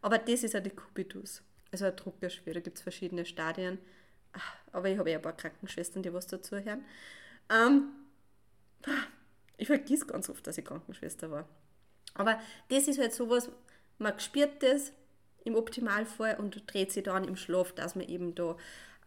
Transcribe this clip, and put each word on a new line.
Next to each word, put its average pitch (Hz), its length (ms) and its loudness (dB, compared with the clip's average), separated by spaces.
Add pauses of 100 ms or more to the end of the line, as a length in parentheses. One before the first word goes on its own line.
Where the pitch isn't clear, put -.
Aber 220 160 4
das 233 240 2
ist 113 140 -2
ein 202 80 0
Dekubitus, - 800 -8 (280)
also 190 140 -4
ein 185 100 2
Druckgeschwür, 180 600 -8
da 175 40 -2
gibt's 170 220 -10
verschiedene 175 420 -4
Stadien. 180 540 -2 (960)
Aber 185 180 0
ich 196 80 2
habe 165 140 2
ja 156 80 0
ein - 20 -8
paar 160 160 -6
Krankenschwestern, 175 640 -8
die 185 100 -4
was 180 140 -6
dazu 190 320 -8
hören. 214 260 -6 (680)
Ähm, 254 380 10 (1700)
ich 214 100 -4
vergiss 285 400 2
ganz - 200 -4
oft, - 200 -10
dass - 100 -6
ich 156 80 -8
Krankenschwester - 640 -10
war. 151 180 -8 (680)
Aber 220 260 2 (280)
das 269 180 6
ist 277 120 2
halt 233 140 2
sowas, 240 380 2 (480)
man 208 200 0
spürt 285 440 4
das 277 280 4 (520)
im 226 100 -2
Optimalfall 220 840 0
und 208 260 -6 (100)
dreht 196 180 2
sich 196 120 -2
dann 190 220 2
im 185 100 -4
Schlaf, 180 380 2
dass - 200 -4
man 185 140 -4
eben 175 260 -4
da, 170 240 -2 (500)